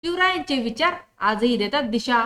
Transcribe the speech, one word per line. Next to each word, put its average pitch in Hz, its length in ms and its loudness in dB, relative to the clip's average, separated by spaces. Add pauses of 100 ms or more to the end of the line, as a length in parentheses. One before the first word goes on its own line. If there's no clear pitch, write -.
शिवरायांचे 349 580 0
विचार 302 320 0 (240)
आजही 220 380 2
देतात 208 260 0
दिशा. 233 440 0